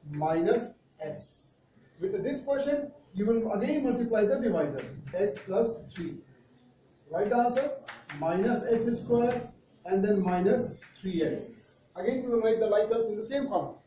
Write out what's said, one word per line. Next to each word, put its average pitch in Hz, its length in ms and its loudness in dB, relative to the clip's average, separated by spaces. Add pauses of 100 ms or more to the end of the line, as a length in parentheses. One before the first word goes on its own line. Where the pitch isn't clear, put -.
minus 165 600 0 (280)
x. - 280 -10 (720)
With 190 240 -2
this - 180 -2
quotient, 277 500 0 (220)
you 196 120 -2
will 220 280 2
again 277 300 0
multiply 226 420 2
the 185 140 2
divisor, 147 440 0 (300)
x 196 320 0
plus 226 240 0 (240)
three. 170 240 -8 (920)
Write 196 180 0
the 240 80 4
answer, 247 340 2 (480)
minus 185 520 0
x 233 300 2
square 240 480 2 (360)
and 196 180 2
then 208 180 4
minus 180 500 2 (300)
three 175 220 -2
x. 131 180 -2 (540)
Again, 233 280 -2
we 240 60 -6
will 233 120 2
write 220 180 4
the 220 80 2
like 214 220 2
terms 226 180 2
in 208 100 -2
the - 100 -8
same 277 200 -2
column. 175 280 -2 (120)